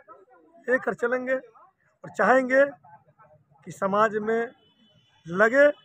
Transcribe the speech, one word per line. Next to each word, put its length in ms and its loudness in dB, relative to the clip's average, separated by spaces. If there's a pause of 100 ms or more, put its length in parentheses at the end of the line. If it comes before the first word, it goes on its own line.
(680)
लेकर 260 -2
चलेंगे 400 -4
और 760 -14
चाहेंगे 540 2 (1040)
कि 60 -16
समाज 460 -2
में 320 -4 (760)
लगे 440 4 (140)